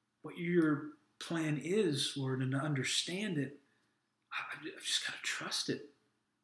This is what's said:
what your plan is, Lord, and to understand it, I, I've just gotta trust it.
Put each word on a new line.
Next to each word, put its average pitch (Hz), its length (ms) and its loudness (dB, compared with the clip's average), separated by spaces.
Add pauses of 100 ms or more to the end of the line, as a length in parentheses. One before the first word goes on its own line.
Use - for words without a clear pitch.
(220)
what - 160 -12
your 170 460 4 (360)
plan 156 420 0
is, 175 540 2
Lord, 131 240 0
and 131 120 0
to 135 60 2
understand 156 800 0
it, 135 200 -4 (760)
I, - 240 -6
I've - 280 -10
just - 220 0
gotta - 160 -8
trust - 460 -2
it. - 180 -2 (580)